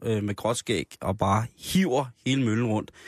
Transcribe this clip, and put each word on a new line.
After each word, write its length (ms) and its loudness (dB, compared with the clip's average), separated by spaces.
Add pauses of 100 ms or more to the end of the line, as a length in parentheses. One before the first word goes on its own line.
øh, 220 0
med 100 -2
gråt 220 -2
skæg, 300 -2 (140)
og 180 -2
bare 280 2 (120)
hiver 460 2 (220)
hele 180 2
møllen 220 2
rundt. 240 -2 (180)